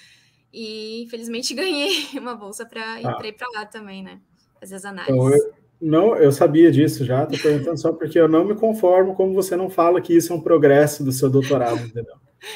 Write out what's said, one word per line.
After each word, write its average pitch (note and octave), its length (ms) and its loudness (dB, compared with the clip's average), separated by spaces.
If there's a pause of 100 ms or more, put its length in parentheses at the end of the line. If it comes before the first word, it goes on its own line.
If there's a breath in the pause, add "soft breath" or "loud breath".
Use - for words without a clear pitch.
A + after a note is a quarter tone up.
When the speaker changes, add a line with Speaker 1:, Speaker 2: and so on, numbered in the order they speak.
(540 soft breath)
Speaker 1:
e A3 520 -14
infelizmente A#3 520 -10
<laughs> - 0 -
ganhei D4+ 600 -4
uma A#3 160 -12
bolsa G#3 280 -16
pra A3+ 380 -12
ir, A#3 60 -6
Speaker 2:
Ah. - 80 -6
Speaker 1:
pra A3+ 120 -12
ir G#3+ 60 -12
pra B3 220 -12
lá G#3+ 100 -12
também, G3+ 380 -16
né, F#3 160 -18 (400)
fazer F#3+ 160 -18
as F#3+ 100 -16
Speaker 2:
Então, G3 140 -14
Speaker 1:
análises. C3+ 460 2
Speaker 2:
eu, - 80 -14 (280)
não, E3 340 2
eu D3 160 6
sabia D#3+ 400 6
disso C#3 320 2
já, B2+ 220 0
tô C#3 120 -6
perguntando D3 400 0
só D#3+ 140 -2
porque D#3 280 -2
eu D#3+ 80 6
não D#3+ 180 4
me G#3 100 -2
conformo F#3+ 600 2
como F#3+ 180 0
você F#3+ 220 -2
não F#3 140 -4
fala F3 300 2
que E3+ 160 0
isso E3 160 2
é F3 40 -4
um D#3 60 -4
progresso D3 640 4
do C3 80 -2
seu C3 180 0
doutorado, B2+ 540 0
entendeu? A#2 320 -12 (400 loud breath)